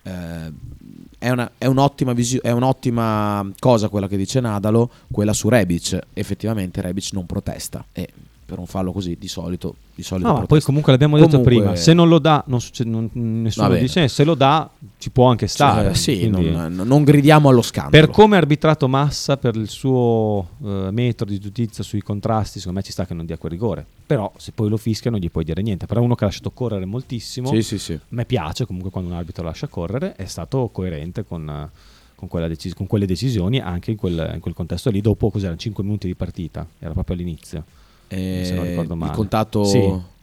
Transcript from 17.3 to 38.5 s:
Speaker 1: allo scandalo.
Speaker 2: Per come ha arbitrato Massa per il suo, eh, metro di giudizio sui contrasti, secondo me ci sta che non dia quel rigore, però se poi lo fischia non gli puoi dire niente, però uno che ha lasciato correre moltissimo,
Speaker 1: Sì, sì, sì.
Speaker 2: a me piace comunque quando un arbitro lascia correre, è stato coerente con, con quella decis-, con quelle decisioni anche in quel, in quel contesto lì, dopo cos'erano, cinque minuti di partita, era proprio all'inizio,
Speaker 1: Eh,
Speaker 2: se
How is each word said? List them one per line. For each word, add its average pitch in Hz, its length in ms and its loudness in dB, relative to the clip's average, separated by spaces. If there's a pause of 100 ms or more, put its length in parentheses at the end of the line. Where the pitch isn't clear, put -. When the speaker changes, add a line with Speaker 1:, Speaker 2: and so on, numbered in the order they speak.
Speaker 1:
allo 123 140 6
scandalo. 143 420 4
Speaker 2:
Per - 80 0
come 208 220 8
ha - 20 6
arbitrato 151 500 2
Massa 135 500 0
per 117 180 -2
il 110 120 -4
suo, 113 800 0 (160)
eh, 98 280 -4
metro 117 340 -2
di 101 140 -6
giudizio 104 440 -8
sui 101 200 -8
contrasti, 104 560 -4
secondo 92 180 -6
me 98 80 -6
ci - 60 -16
sta 95 160 -6
che 87 80 -8
non 82 100 -8
dia 82 140 -10
quel 82 120 -8
rigore, 85 320 -4 (220)
però 107 320 -2
se - 140 -18
poi 107 180 -2
lo 110 80 0
fischia 110 320 -4
non 113 100 -2
gli 85 120 -4
puoi 82 120 -4
dire 82 200 -6
niente, 104 240 -6
però 117 160 0
uno 120 100 2
che 110 120 -2
ha - 20 2
lasciato - 240 -6
correre 107 340 -6
moltissimo, 123 640 -8
Speaker 1:
Sì, 110 140 2
sì, 104 160 -4
sì. - 140 -8
Speaker 2:
a 76 60 -6 (100)
me 117 160 -6
piace 92 420 -4
comunque 92 240 -8
quando 90 180 -6
un 87 80 -6
arbitro 85 260 -10
lascia 82 220 -8
correre, 110 500 -6
è 95 100 -12
stato 117 460 -6
coerente 90 540 -8
con, 76 420 -10 (460)
con - 140 -16
quella 85 200 -4
decis-, 82 280 -8
con 98 100 -8
quelle 101 220 0
decisioni 107 520 -2
anche 90 300 -6
in 110 80 -4
quel, 82 380 -4
in 85 40 -8
quel 85 140 -8
contesto 90 380 -4
lì, 98 100 -2
dopo 110 300 2
cos'erano, 92 260 -4
cinque 104 260 -8
minuti 101 220 -4
di 90 80 -4
partita, 85 500 -10 (140)
era 82 160 -10
proprio 90 220 -4
all'inizio, 82 480 -10 (440)
Speaker 1:
Eh, 92 380 -6
Speaker 2:
se 90 80 -4